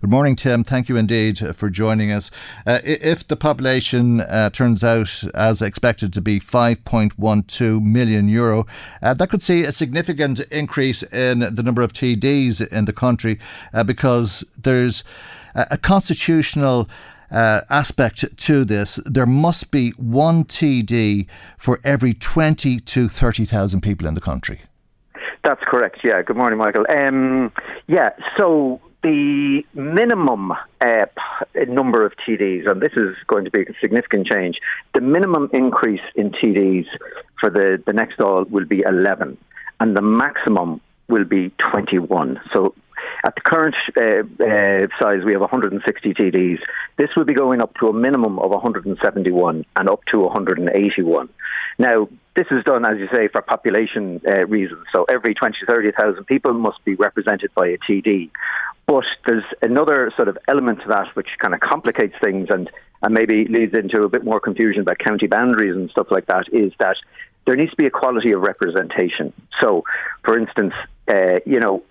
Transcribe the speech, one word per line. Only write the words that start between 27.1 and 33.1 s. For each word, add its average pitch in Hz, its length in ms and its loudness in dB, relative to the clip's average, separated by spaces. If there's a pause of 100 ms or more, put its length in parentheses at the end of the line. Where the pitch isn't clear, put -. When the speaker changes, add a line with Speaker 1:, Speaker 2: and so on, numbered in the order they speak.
Speaker 2:
yeah, 156 240 2 (240)
so 151 440 2 (260)
the 143 580 0 (120)
minimum, 151 760 0 (300)
uh, 113 240 4 (480)
p-, 123 120 0
number 123 420 2
of 101 60 -4 (120)
T 110 120 -2
Ds, 92 280 -2
and 98 160 0
this 139 120 0
is 95 220 -2 (120)